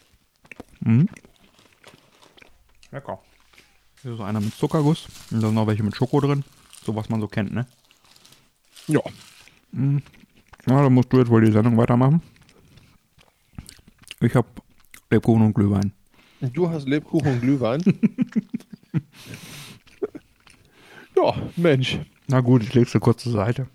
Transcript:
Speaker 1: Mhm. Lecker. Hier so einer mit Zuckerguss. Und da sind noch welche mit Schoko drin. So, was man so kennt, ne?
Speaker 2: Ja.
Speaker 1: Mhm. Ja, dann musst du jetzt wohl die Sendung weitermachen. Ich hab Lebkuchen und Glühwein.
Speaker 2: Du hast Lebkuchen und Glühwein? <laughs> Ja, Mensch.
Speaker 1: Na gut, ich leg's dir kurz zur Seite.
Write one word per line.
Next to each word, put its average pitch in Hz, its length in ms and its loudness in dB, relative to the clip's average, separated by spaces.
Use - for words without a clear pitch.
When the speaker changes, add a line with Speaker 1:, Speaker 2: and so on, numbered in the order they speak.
Speaker 1:
Mhm. 123 280 2
Lecker. 135 280 -14
Hier 120 140 -10
so 113 60 -10
einer 107 180 -4
mit 107 140 -6
Zuckerguss. 151 520 -2
Und 113 100 -2
da 110 60 0
sind 107 80 0
noch 110 100 0
welche 107 160 0
mit 104 140 -4
Schoko 135 240 -2
drin. 139 240 -2
So, 113 100 -6
was 107 140 -6
man 113 120 -4
so 107 80 -4
kennt, 104 240 -6
ne? 120 140 -6
Speaker 2:
Ja. 151 140 0
Speaker 1:
Mhm. 139 300 -2
Ja, 139 140 4
dann 135 100 4
musst 127 200 2
du 131 60 4
jetzt 120 120 2
wohl 113 140 6
die 110 80 6
Sendung 113 240 2
weitermachen. 123 460 2
Ich 123 160 0
hab 120 100 2
Lebkuchen 113 360 4
und 107 80 0
Glühwein. 101 380 0
Speaker 2:
Du 165 180 -2
hast 151 180 -8
Lebkuchen 147 460 -2
und 120 60 -2
Glühwein? 127 440 0
<laughs> - 140 0
Ja, - 180 0
Mensch. 147 420 0
Speaker 1:
Na 127 120 2
gut, 123 220 4
ich 104 100 -6
leg's - 200 2
dir 107 80 0
kurz - 240 0
zur 120 80 -4
Seite. 120 420 -2